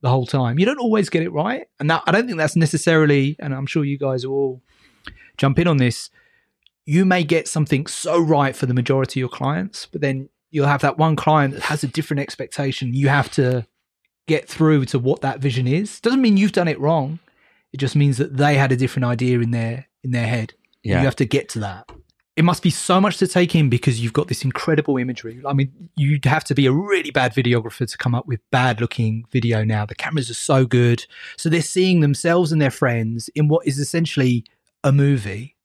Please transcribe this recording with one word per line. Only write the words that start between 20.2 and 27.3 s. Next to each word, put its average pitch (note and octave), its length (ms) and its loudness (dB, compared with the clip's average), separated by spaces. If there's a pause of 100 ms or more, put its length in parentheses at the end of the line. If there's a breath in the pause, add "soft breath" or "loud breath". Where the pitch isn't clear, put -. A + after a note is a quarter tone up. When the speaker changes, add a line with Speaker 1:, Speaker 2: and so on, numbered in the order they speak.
Speaker 1:
head. A2+ 260 -4 (320)
And A2+ 80 -4
Speaker 2:
Yeah. F2+ 80 2
Speaker 1:
you C3 60 2
have C3 100 0
to C#3 80 2
get C3+ 260 -2
to - 100 -8
that. G2 300 -10 (460)
It D#3+ 80 4
must F3 180 2
be F3 80 2
so F#3 300 0
much G3 180 0
to F#3+ 80 2
take F3+ 280 2
in D3+ 160 4
because A#2+ 300 0
you've A#2 120 -4
got - 160 -2
this - 160 -8
incredible D3 540 0
imagery. B2 480 -8
I C#3 80 -4
mean, C3+ 420 -2
you'd C#3+ 300 0
have D3+ 180 2
to D3 100 -2
be C3+ 120 4
a B2+ 60 4
really E3 380 0
bad B2+ 240 0